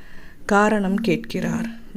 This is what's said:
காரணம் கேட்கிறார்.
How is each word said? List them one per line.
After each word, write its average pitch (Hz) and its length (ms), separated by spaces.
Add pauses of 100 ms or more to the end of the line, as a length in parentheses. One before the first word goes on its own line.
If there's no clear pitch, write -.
(440)
காரணம் 208 520
கேட்கிறார். - 720 (280)